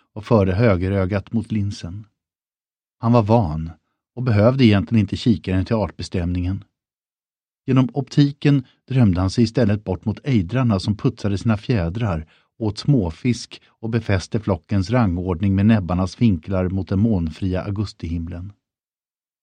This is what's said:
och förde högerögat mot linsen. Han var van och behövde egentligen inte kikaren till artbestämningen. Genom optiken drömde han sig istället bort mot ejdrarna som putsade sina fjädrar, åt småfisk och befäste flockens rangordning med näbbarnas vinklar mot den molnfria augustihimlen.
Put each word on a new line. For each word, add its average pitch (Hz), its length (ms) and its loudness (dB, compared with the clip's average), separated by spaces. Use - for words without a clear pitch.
och 107 100 -12
förde 98 300 2
högerögat 95 800 0
mot 110 200 -4
linsen. 101 540 -6
Han 117 140 0
var 120 100 6
van 82 480 0
och 127 80 -8
behövde 123 420 4
egentligen 107 360 4
inte - 160 -2
kikaren 92 480 0
till 117 120 -2
artbestämningen. 90 880 -4
Genom 131 260 4
optiken 143 720 2
drömde 107 320 4
han 95 100 0
sig 120 140 2
istället 107 400 0
bort 90 200 -6
mot 104 200 -4
ejdrarna 113 560 0
som 107 160 -2
putsade 101 420 -4
sina 110 180 0
fjädrar, 92 680 -2
åt 104 200 -4
småfisk 117 880 -2
och - 240 -12
befäste 107 500 -2
flockens 98 500 -2
rangordning 95 640 0
med 98 120 2
näbbarnas 92 540 0
vinklar 95 480 0
mot 95 200 -4
den 120 100 0
molnfria 92 640 -2
augustihimlen. 87 920 -8